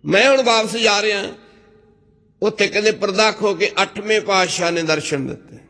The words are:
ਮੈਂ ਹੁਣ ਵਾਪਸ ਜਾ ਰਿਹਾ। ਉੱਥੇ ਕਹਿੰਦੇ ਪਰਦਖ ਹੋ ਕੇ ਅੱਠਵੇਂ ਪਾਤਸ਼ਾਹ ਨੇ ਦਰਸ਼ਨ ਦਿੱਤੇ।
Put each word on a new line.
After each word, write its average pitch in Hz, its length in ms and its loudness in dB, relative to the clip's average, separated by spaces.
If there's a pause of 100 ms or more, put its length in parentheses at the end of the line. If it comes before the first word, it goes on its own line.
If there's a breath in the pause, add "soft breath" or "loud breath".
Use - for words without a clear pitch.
ਮੈਂ 202 260 4
ਹੁਣ 262 120 4
ਵਾਪਸ 226 340 0
ਜਾ 208 240 2
ਰਿਹਾ। 208 220 -2 (1160)
ਉੱਥੇ 156 260 0
ਕਹਿੰਦੇ 208 240 2
ਪਰਦਖ 208 500 0
ਹੋ 202 120 0
ਕੇ 180 180 -2 (100)
ਅੱਠਵੇਂ 208 400 -2
ਪਾਤਸ਼ਾਹ 180 500 0
ਨੇ 170 120 -2
ਦਰਸ਼ਨ 151 440 -2
ਦਿੱਤੇ। 117 300 -14 (120)